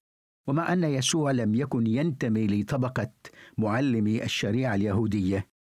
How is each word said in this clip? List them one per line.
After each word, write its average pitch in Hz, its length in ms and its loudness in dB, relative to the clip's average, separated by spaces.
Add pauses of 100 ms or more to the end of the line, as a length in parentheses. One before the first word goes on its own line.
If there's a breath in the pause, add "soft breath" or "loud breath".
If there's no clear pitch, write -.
(460)
ومع 156 260 0
أن 180 120 2
يسوع 143 460 0
لم 113 240 2
يكن 127 320 0
ينتمي 117 600 0
لطبقة 107 640 -2 (480 loud breath)
معلمي 110 640 0
الشريعة 113 500 -2
اليهودية، 98 720 0 (200)